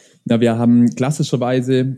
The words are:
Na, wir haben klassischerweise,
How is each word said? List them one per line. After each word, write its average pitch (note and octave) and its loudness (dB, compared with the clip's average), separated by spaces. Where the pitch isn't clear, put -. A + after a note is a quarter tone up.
Na, A#2 0
wir A2+ 2
haben A#2+ 4
klassischerweise, C3 -2